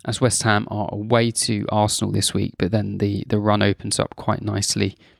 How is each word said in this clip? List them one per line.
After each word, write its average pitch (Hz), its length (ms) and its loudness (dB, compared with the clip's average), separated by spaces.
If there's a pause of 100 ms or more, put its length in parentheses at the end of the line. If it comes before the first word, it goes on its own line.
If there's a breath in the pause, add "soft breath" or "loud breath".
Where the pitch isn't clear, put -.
as 117 160 -4
West 120 220 2
Ham 107 260 2
are 104 220 -4
away 117 400 2
to 104 380 -2
Arsenal 104 420 2
this 101 200 0
week, 98 280 -2
but 90 100 2
then 101 300 0
the, 101 280 0
the 107 120 0
run 104 240 2
opens 98 360 0
up - 180 -2
quite - 260 -2
nicely 101 520 -2 (240 soft breath)